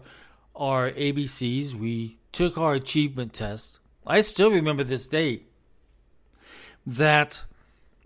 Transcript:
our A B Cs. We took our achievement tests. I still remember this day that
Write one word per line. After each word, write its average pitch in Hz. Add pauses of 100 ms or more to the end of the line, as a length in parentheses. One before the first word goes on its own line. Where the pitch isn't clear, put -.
(540)
our 131
A 143
B 143
Cs. 127
We 113 (120)
took 175
our 160
achievement 135
tests. - (260)
I 180
still 214
remember 151
this 123
day 151 (1400)
that 147 (600)